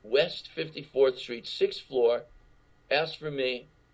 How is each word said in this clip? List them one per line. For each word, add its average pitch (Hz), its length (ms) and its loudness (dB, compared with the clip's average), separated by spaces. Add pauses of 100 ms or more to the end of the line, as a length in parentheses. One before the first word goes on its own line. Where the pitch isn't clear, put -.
West 127 500 0
fifty-fourth 139 640 0
Street, 117 300 -10
sixth - 320 -2
floor. 120 420 2 (680)
Ask 156 300 0
for 151 140 -8
me. 127 340 -2 (280)